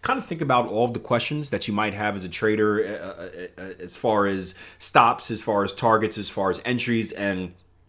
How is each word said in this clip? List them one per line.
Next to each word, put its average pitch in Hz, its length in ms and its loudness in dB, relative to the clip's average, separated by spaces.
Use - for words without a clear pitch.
kind 262 160 0
of - 80 -10
think 160 140 -6
about 123 280 2
all 107 160 2
of 120 100 -2
the - 60 -4
questions 143 500 -2
that - 160 -4
you 107 80 -2
might 104 200 0
have 104 200 -2
as 92 100 -6
a 90 40 -8
trader, 107 580 2
uh, 90 760 -10
uh, - 20 -
uh, 95 160 -12
as 87 160 -10
far 107 300 2
as 95 280 -2
stops, - 540 4
as 107 100 -6
far 101 220 2
as 95 80 -2
targets, 110 440 2
as 101 140 -6
far 95 180 0
as - 160 -2
entries, 117 460 0
and 92 440 -4